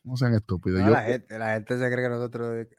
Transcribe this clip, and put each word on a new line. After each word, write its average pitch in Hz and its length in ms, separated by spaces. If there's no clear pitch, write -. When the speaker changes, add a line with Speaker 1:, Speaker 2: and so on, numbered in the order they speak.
Speaker 1:
no 127 140
sean 123 160
estúpidos. 92 480
Speaker 2:
No, 95 60
Speaker 1:
Yo 107 60
Speaker 2:
la 120 100
gente, 117 360
la 110 140
gente 110 240
se 127 140
cree 123 120
que 123 60
nosotros 117 560